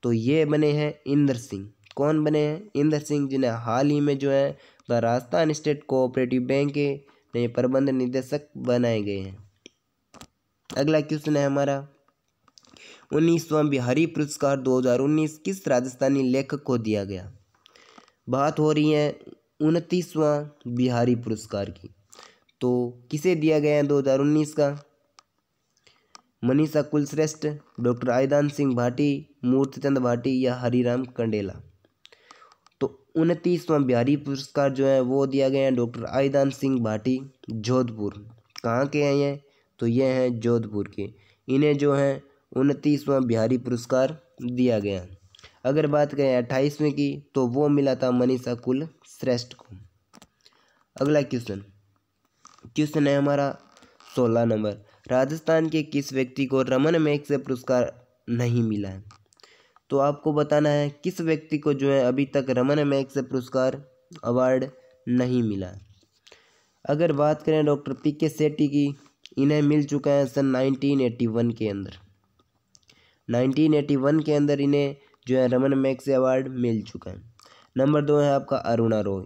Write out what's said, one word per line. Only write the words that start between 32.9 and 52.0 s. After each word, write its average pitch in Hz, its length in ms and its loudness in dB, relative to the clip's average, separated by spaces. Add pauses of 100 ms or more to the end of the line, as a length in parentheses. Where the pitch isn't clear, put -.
उनतीसवाँ 165 680 0
बिहारी 123 340 2
पुरस्कार 139 540 -2
जो 135 140 0
है 135 160 4
वो 135 260 0
दिया 135 200 0
गया 135 160 2
है 135 80 2
डॉक्टर 120 340 -2
आइदान 139 460 2
सिंह 135 280 -2
भाटी, 113 400 -2 (300)
जोधपुर। 110 720 -4 (400)
कहाँ 123 220 0
के 147 180 -2
हैं 139 100 2
ये? 143 260 0 (400)
तो 120 60 0
ये 123 200 2
हैं 127 340 0
जोधपुर 107 500 0
के। 98 200 -10 (380)
इन्हें 143 300 2
जो 143 160 2
है 139 280 0 (300)
उनतीसवाँ 139 720 0
बिहारी 117 360 2
पुरस्कार 127 600 -2 (240)
दिया 123 380 0
गया। 98 260 -6 (580)
अगर 151 240 0
बात 147 260 0
करें 135 220 2
अट्ठाईसवें 139 560 0
की 143 180 -2 (240)
तो 131 140 2
वो 139 220 0
मिला 139 240 2
था 127 180 -2
मनीषा 123 440 0
कुलश्रेष्ठ 127 1000 -6
को। - 220 -20 (1200)
अगला 147 260 2
क्वेश्चन, 117 400 -6 (1040)